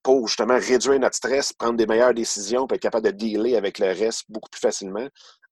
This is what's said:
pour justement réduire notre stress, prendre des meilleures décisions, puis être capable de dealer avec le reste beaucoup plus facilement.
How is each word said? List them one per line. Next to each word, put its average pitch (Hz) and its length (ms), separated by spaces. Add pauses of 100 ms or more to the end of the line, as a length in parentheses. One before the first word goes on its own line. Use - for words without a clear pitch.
pour 131 260
justement 120 300
réduire 123 420
notre 120 160
stress, 135 360
prendre 117 240
des 113 100
meilleures 117 280
décisions, 117 520
puis 107 100
être - 60
capable 110 240
de 101 40
dealer 107 460
avec 98 220
le 101 80
reste 98 420
beaucoup 107 220
plus - 100
facilement. 104 460 (460)